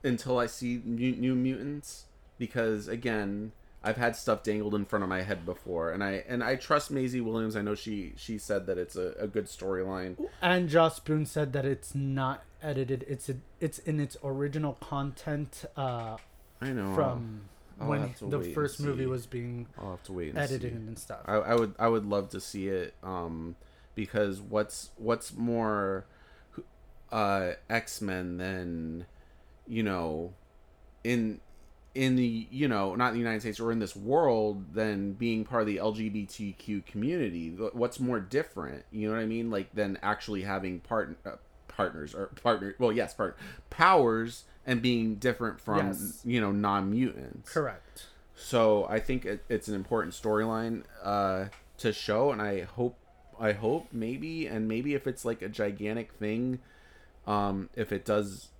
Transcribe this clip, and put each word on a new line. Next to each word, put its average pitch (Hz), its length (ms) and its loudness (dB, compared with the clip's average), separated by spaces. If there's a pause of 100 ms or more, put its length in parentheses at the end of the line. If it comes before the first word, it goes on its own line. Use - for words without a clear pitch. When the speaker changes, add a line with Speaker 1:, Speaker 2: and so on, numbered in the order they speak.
Speaker 1:
until 127 380 2
I 120 60 4
see 120 400 -4
New, 120 260 0
New 127 240 2
Mutants. 131 680 -2 (320)
Because, 113 500 0
again, 107 640 -2 (320)
I've 110 140 0
had 117 180 2
stuff - 280 0
dangled 104 320 0
in 101 100 0
front 101 180 0
of 92 60 -2
my 92 120 0
head 92 240 -4
before. 85 460 -2
And 90 100 -2
I, 98 240 0
and 123 160 -2
I 123 140 2
trust 147 360 0
Maisie 131 280 0
Williams. 113 380 0
I 104 40 0
know 104 140 0
she, 101 400 -6
she - 220 -8
said 101 300 -2
that 92 100 0
it's 90 180 -4
a, 90 240 -2
a 107 80 -2
good 101 200 -2
storyline. 92 680 -2 (260)
Speaker 2:
And 180 280 4
Joss 160 320 6
Boone 156 240 2
said 147 260 -2
that 135 140 0
it's 135 280 -2
not 135 520 -2 (180)
edited. 135 460 0
It's 139 180 -4
a, 135 80 -2 (240)
it's 156 200 -2
in 156 200 0
its 143 240 -2
original 143 560 -2
content, 143 880 -4 (100)
uh, 117 400 -2 (460)
Speaker 1:
I 131 100 -4
know. 98 240 0
Speaker 2:
from 120 460 0 (400)
Speaker 1:
I'll 139 60 -2
Speaker 2:
when 143 140 0
Speaker 1:
have 127 160 -4
to - 80 -10
Speaker 2:
the 139 140 -2
Speaker 1:
wait - 80 -4
and - 80 -6
Speaker 2:
first 147 260 -2
movie 139 220 0
Speaker 1:
see. 131 40 0
Speaker 2:
was 127 180 -2
being 120 400 -6 (120)
Speaker 1:
I'll 95 140 -8
have 90 120 -10
to - 80 -14
wait 90 200 -4
and 139 60 -4
Speaker 2:
edited 127 360 -2
Speaker 1:
see. - 20 -8
Speaker 2:
and 113 240 -10
stuff. - 240 -12
Speaker 1:
I, 101 120 0
I 107 200 4
would, 113 240 4
I 113 80 4
would 113 180 4
love 101 260 2
to 98 100 -8
see 98 260 -6
it, 92 340 -2
um, 85 540 -6 (400)
because 101 460 0
what's, 104 560 -2
what's 117 360 -2
more 107 720 0 (1040)
uh, 98 400 2 (180)
X-Men 92 680 -2
than, 87 680 -4 (640)
you 113 160 0
know, 87 500 -2 (720)
in, 117 360 0 (560)
in 131 200 4
the, 117 360 2
you 139 160 2
know, 98 280 2
not 123 140 4
in 113 40 0
the 117 60 0
United 113 220 0
States 110 180 -4
or 117 120 0
in 113 80 2
this 101 160 -2
world, 107 760 4
than 101 400 0
being 110 300 0
part 117 180 0
of 107 60 2
the 104 120 0
L 107 120 2
G 110 180 -2
B 104 160 -4
T 101 280 -8
Q 101 280 -4
community? 104 680 -2
Wh-, 95 260 -6
what's 120 240 0
more 123 200 0
different, 92 720 -4
you 107 160 -2
know 107 80 0
what 113 60 0
I 110 40 0
mean? 113 240 -2
Like, 98 240 -2
than 101 280 0
actually 104 420 -2
having 95 380 -2
part-, 92 440 -2
uh, 95 60 -8 (360)
partners 78 460 -2
or 95 140 -6 (160)
partner, 101 360 2
well, 120 120 6
yes, 113 220 0
part-, 95 240 -2 (320)
powers 120 760 6 (220)
and 123 160 2
being 113 340 4
different 113 440 0
from, 104 280 4
Speaker 2:
Yes. 98 360 -4
Speaker 1:
you 120 160 2
know, 104 120 4
non-mutants. 101 1000 2
Speaker 2:
Correct. 127 540 -4 (300)
Speaker 1:
So 107 520 6
I 110 120 2
think 127 260 0
it, 101 240 -4
it's 110 180 0
an 107 80 -2
important 95 380 0
storyline, 113 680 2 (200)
uh, 98 420 2 (340)
to 113 140 2
show, 117 380 2
and 107 100 -2
I 101 200 0
hope, 123 360 -4 (420)
I 107 140 4
hope 113 380 0
maybe, 139 560 -4
and 110 200 0
maybe 123 260 0
if 139 140 0
it's, - 180 -4
like, 117 160 -2
a 98 80 -6
gigantic 107 640 -2
thing, 120 460 0 (640)
um, 101 500 0
if 110 160 -2
it 101 140 -2
does 104 440 0 (100)